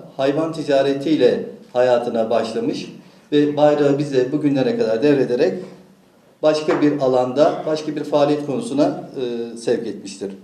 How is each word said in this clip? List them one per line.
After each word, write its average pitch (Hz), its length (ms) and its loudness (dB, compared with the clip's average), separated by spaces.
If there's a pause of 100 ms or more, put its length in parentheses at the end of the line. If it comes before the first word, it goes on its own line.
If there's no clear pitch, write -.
(180)
hayvan 143 360 0
ticaretiyle 139 920 2 (280)
hayatına 117 560 2
başlamış 113 640 -2 (400)
ve 147 260 2
bayrağı 143 400 4
bize 135 340 0
bugünlere 139 460 0
kadar 113 260 0
devrederek 135 500 2 (880)
başka 151 380 2
bir 143 180 2
alanda, 127 680 2
başka 156 300 -4
bir 147 80 -6
faaliyet 147 420 0
konusuna, 135 640 -2 (440)
e, - 40 -14
sevk 117 300 -2
etmiştir. 98 440 -10 (120)